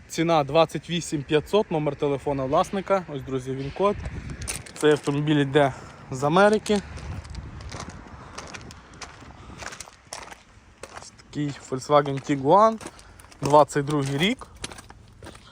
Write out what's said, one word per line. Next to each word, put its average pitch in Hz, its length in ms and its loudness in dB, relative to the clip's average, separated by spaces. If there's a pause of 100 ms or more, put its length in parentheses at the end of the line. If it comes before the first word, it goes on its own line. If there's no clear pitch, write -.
ціна 165 360 2
двадцять 156 460 0
вісім 165 320 -4
п'ятсот, 151 480 0
номер 151 260 -2
телефона 139 480 -2
власника, 185 640 0
ось, 143 140 -8
друзі, 131 320 -6
він 139 160 -6
код. 196 260 0 (760)
Цей 151 160 4
автомобіль 147 460 2
йде 139 380 2 (360)
з 131 140 -4
Америки. 202 560 4 (4000)
Ось - 80 -20
такий 147 440 -8 (160)
Volkswagen 139 600 2
Tiguan, 185 520 4 (580)
двадцять 143 440 6
другий 139 340 -2
рік. 208 280 0 (1040)